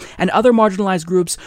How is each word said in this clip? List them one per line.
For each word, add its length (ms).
and 120
other 220
marginalized 540
groups 400